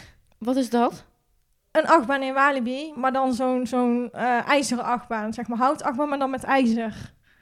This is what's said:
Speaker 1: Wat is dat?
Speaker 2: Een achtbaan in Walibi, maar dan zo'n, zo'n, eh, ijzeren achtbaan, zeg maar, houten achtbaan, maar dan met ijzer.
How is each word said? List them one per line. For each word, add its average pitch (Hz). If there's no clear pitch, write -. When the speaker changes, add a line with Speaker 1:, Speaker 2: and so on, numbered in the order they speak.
Speaker 1:
Wat 247
is 262
dat? 240
Speaker 2:
Een 311
achtbaan 277
in 262
Walibi, 269
maar 254
dan 262
zo'n, 254
zo'n, 247
eh, 240
ijzeren 262
achtbaan, 226
zeg 240
maar, 240
houten 269
achtbaan, 294
maar 277
dan 269
met 262
ijzer. 233